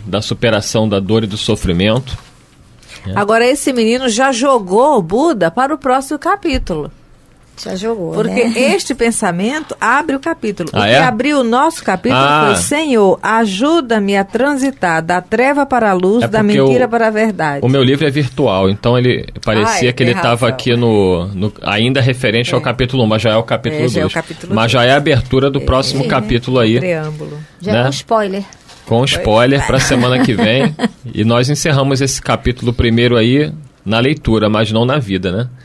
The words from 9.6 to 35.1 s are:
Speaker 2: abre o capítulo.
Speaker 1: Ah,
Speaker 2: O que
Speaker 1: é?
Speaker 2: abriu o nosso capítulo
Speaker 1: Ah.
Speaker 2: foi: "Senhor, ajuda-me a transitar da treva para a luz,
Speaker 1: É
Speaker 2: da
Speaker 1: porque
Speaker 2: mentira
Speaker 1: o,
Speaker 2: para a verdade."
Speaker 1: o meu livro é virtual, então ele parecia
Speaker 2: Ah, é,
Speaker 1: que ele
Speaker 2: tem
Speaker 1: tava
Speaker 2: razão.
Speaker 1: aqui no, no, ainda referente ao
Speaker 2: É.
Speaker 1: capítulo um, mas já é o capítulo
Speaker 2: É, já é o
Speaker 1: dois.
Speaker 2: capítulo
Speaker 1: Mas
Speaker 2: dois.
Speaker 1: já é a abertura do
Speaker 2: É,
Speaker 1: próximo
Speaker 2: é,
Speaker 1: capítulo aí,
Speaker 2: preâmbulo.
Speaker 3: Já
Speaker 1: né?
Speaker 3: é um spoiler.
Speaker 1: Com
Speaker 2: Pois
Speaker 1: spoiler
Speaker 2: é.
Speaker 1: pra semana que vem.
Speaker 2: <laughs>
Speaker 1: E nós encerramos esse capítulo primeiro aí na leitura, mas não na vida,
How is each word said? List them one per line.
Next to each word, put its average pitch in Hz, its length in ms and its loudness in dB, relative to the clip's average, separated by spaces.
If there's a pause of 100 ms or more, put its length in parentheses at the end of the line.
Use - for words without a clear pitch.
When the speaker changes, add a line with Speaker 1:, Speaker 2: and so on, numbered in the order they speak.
Speaker 2:
abre 269 360 0
o 269 40 -4
capítulo. 214 520 -6
Speaker 1:
Ah, 107 80 -2
Speaker 2:
O - 20 2
que 101 80 2
Speaker 1:
é? 127 140 4
Speaker 2:
abriu 254 340 0
o 254 60 2
nosso 262 400 0
capítulo 214 360 0
Speaker 1:
Ah. 147 320 4
Speaker 2:
foi: 98 100 2
"Senhor, 240 600 2
ajuda-me 220 920 0
a 196 80 2
transitar 254 760 -2
da 175 180 -2
treva 262 440 0
para 240 260 0
a - 20 2
luz, 190 320 2
Speaker 1:
É - 40 0
Speaker 2:
da 214 140 0
Speaker 1:
porque 208 180 2
Speaker 2:
mentira 247 260 4
Speaker 1:
o, - 20 0
Speaker 2:
para 226 180 0
a 220 40 2
verdade." 180 540 -2
Speaker 1:
o 123 40 2
meu 135 160 2
livro 139 220 2
é 143 40 0
virtual, 123 580 0
então 120 300 0
ele 123 280 0 (180)
parecia 113 440 0
Speaker 2:
Ah, - 20 0
é, - 20 0
Speaker 1:
que 127 100 -2
ele 120 120 2
Speaker 2:
tem - 80 -2
Speaker 1:
tava 120 120 2
Speaker 2:
razão. 120 140 0
Speaker 1:
aqui 123 260 -2
no, 101 540 2
no, 101 240 -4 (100)
ainda 120 380 0
referente 120 540 0
ao 123 60 2
Speaker 2:
É. - 40 -8
Speaker 1:
capítulo 127 400 0
um, - 20 2
mas 107 160 0
já 117 80 2
é 107 60 2
o 117 80 2
capítulo 143 400 -2
Speaker 2:
É, 156 40 2
já 123 120 -2
é - 20 0
o 151 40 0
Speaker 1:
dois. - 80 -4
Speaker 2:
capítulo 165 400 -8
Speaker 1:
Mas 113 180 2
Speaker 2:
dois. - 0 -
Speaker 1:
já 120 120 2
é 127 80 4
a 139 40 4
abertura 139 540 2
do 139 100 -4
Speaker 2:
É, 139 40 -8
Speaker 1:
próximo 135 400 0
Speaker 2:
é, - 40 -4
Speaker 1:
capítulo 123 500 -2
aí, 123 200 2
Speaker 2:
preâmbulo. 151 600 -6 (220)
Speaker 3:
Já 202 120 -4
Speaker 1:
né? 160 100 2
Speaker 3:
é 127 40 0
um - 40 0
spoiler. 202 540 -2 (400)
Speaker 1:
Com 113 140 0
Speaker 2:
Pois 135 140 0
Speaker 1:
spoiler 131 500 2
Speaker 2:
é. 123 40 -4
Speaker 1:
pra 117 120 0
semana 127 460 2
que 117 100 0
vem. 120 420 0
Speaker 2:
<laughs> - 380 -6
Speaker 1:
E 101 100 0
nós 120 240 2
encerramos 139 520 0
esse 139 200 -2
capítulo 123 520 -2
primeiro 120 440 2
aí 135 360 2 (320)
na 107 160 0
leitura, 113 500 2
mas 107 220 0
não 113 120 2
na 131 140 0
vida, 95 320 -2